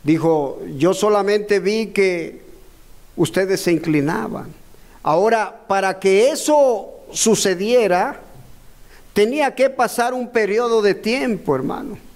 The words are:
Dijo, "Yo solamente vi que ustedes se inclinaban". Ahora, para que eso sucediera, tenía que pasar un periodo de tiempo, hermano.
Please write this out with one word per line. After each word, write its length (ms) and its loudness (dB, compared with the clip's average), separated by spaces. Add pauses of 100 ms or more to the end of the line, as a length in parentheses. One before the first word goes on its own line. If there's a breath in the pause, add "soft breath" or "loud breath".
Dijo, 580 0 (180)
"Yo 160 2
solamente 640 2
vi 280 -2
que 540 -2 (760)
ustedes 440 0
se 120 0
inclinaban". 800 -2 (500 soft breath)
Ahora, 640 0
para 320 -2
que 320 4
eso 640 2 (160)
sucediera, 1080 2 (960 soft breath)
tenía 420 0
que 140 2
pasar 440 -2
un 160 -6
periodo 520 0
de 120 0
tiempo, 640 -2
hermano. 420 -8 (180)